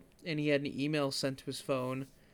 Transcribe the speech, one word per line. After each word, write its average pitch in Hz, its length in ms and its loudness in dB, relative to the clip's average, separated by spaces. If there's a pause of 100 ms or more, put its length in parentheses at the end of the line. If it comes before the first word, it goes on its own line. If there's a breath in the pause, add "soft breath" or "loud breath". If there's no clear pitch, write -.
(260)
and 156 140 0
he 147 80 2
had 143 140 6
an 139 180 -4
email 143 320 2
sent 135 280 -2
to - 60 -14
his 135 140 -6
phone 131 460 -2 (280 soft breath)